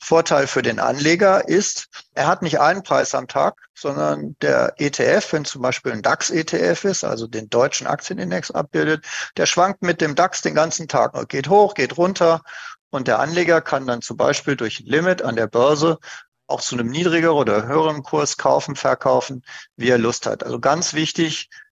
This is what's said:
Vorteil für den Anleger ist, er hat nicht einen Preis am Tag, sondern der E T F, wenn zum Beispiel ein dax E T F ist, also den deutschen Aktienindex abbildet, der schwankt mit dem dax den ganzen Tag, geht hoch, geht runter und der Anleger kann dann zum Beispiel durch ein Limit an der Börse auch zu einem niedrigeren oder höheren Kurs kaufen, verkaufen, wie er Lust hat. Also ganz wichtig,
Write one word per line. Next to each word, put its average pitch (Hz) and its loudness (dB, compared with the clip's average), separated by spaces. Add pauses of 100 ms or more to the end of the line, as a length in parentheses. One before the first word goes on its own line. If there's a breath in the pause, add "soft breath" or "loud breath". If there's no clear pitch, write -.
Vorteil 160 2
für 135 -2
den 113 -2
Anleger 165 2
ist, - 0 (260 loud breath)
er 143 0
hat 185 0
nicht 156 0
einen 180 2
Preis 135 0
am 131 -4
Tag, 151 0 (180)
sondern 147 -4
der 127 2
E 147 -2
T 135 0
F, 165 2
wenn 151 -2
zum 135 -10
Beispiel 127 -4
ein 110 -8
dax - 0
E 160 0
T 165 -2
F 170 0
ist, 196 -2
also 113 -4
den 110 -8
deutschen 127 0
Aktienindex 170 -6
abbildet, 156 -2 (320 loud breath)
der - 2
schwankt 185 2
mit 175 0
dem 151 0
dax 175 0
den 156 -4
ganzen 160 0
Tag, 117 0 (160)
geht 135 -4
hoch, 202 6
geht - -2
runter 170 2 (480 loud breath)
und 131 -4
der 117 2
Anleger 165 2
kann 135 -4
dann 120 -2
zum 113 -10
Beispiel 139 0
durch 110 -6
ein 110 -20
Limit 175 0
an 117 -2
der 110 0
Börse 147 2 (480 loud breath)
auch - -4
zu - -6
einem 120 -2
niedrigeren 165 2
oder 107 2
höheren 151 0
Kurs 147 -2
kaufen, 139 0
verkaufen, 127 0 (360 loud breath)
wie 120 0
er 123 6
Lust 113 0
hat. 110 -4
Also 120 -6
ganz 147 0
wichtig, 156 -2 (220 loud breath)